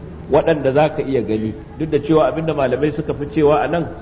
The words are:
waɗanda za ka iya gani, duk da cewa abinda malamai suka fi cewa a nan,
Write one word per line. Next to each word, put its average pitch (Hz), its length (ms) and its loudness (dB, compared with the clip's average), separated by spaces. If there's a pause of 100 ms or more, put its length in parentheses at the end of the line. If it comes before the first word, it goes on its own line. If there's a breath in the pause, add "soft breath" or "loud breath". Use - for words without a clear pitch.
(320)
waɗanda 143 420 2
za 151 160 4
ka 147 140 -6
iya 131 180 0
gani, 107 320 -2 (240)
duk 156 120 -4
da 151 100 2
cewa 156 280 4
abinda 156 260 -2
malamai 135 380 0
suka 151 220 -6
fi 131 160 -6
cewa 143 320 4
a 127 60 -2
nan, 160 180 -2 (160)